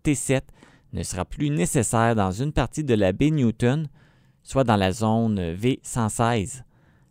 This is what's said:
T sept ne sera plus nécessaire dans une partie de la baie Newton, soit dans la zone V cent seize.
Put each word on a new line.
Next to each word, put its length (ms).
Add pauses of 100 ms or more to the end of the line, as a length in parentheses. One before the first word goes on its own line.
T 120
sept 300 (500)
ne 80
sera 240
plus 240
nécessaire 640
dans 160
une 220
partie 320
de 100
la 180
baie 180
Newton, 580 (540)
soit 220
dans 120
la 160
zone 600
V 300
cent 260
seize. 560 (460)